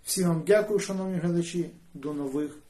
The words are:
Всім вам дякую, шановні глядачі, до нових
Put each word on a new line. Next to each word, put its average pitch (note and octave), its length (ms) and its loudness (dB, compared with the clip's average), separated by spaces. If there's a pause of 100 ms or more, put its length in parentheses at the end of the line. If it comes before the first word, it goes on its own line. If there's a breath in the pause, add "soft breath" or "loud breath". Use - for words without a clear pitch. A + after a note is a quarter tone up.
Всім F#3 240 0
вам E3 180 2
дякую, G#3 340 4
шановні F#3+ 380 -4
глядачі, E3+ 520 0 (240)
до D3 200 -8
нових C#3+ 440 -4 (120)